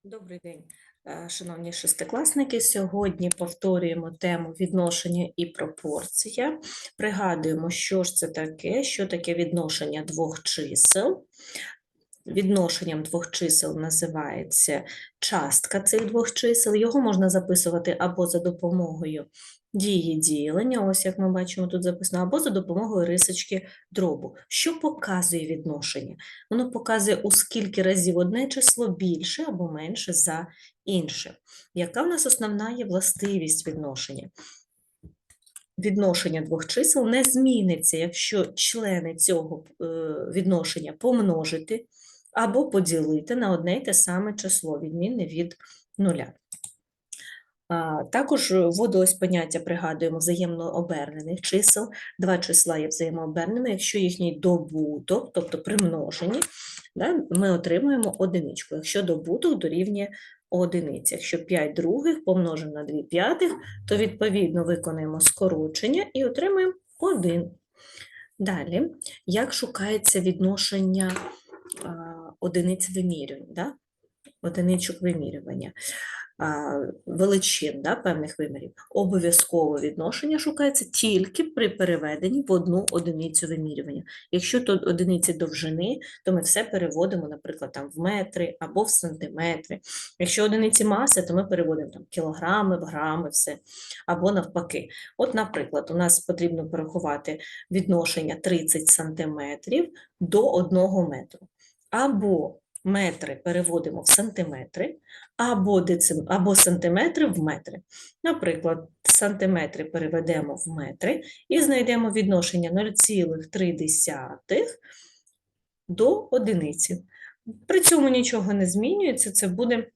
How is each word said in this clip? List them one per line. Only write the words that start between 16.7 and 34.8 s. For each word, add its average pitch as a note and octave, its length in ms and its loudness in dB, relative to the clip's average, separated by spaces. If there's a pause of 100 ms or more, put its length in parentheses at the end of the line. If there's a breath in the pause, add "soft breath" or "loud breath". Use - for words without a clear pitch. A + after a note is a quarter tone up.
Його A#3 260 4
можна F#3+ 300 4
записувати F3+ 680 2
або F3+ 260 0
за F3 120 0
допомогою E3+ 880 -2 (480 loud breath)
дії F#3+ 420 2
ділення, D#3+ 680 0
ось F#3+ 180 0
як F#3 140 -2
ми F#3+ 140 2
бачимо, F3+ 340 -2
тут F3+ 160 -2
записано, F3+ 400 -2
або F#3+ 180 0
за D4+ 100 0
допомогою F#3+ 560 0
рисочки F#3 600 0 (240 loud breath)
дробу. - 460 -2 (120 loud breath)
Що D#4+ 320 -2
показує F3+ 680 -2
відношення? D#3 680 -6 (340 loud breath)
Воно B3 200 0
показує, A3 460 0
у G#3 140 -4
скільки G3+ 520 2
разів F#3 360 4
одне G#3 280 2
число B3+ 420 4
більше F3+ 600 -2
або F3 240 -4
менше E3 400 -8
за E3+ 340 0 (380 loud breath)
інше. F3 500 -2 (400 loud breath)
Яка F3 280 -2
в E4 40 2
нас F4 200 2
основна G#3+ 440 0
є A#3+ 140 -6
властивість F#3+ 840 0
відношення? C#3+ 600 -8 (1500 loud breath)